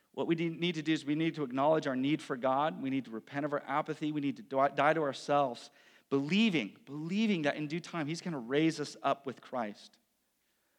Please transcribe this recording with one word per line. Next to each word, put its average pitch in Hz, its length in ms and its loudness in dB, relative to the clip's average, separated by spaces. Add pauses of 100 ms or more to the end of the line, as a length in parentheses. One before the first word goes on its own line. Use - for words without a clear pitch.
(120)
what - 140 -4
we 165 80 2
de-, 170 140 -2
need 165 280 -2
to 156 60 -6
do 156 100 0
is 143 120 -2
we 147 100 0
need 160 200 0
to 156 80 -4
acknowledge 143 440 2
our 131 100 -2
need 143 260 0
for 143 140 -4
God. 131 440 0
We 135 100 -4
need 135 160 -2
to 117 40 -16
repent 123 340 -8
of 143 80 -4
our 143 140 -2
apathy. 151 460 -2
We 151 80 -2
need 139 160 -2
to 113 60 -14
die, 135 260 4
die 143 260 4
to 160 80 0
ourselves, 139 680 0 (400)
believing, 151 680 2 (100)
believing 175 560 0
that 143 140 2
in 151 100 -4
due 160 140 -4
time 165 260 -6
he's 165 140 -4
gonna 165 180 -4
raise 143 420 2
us 143 220 -6
up - 240 0
with 123 140 -8
Christ. - 580 -8 (800)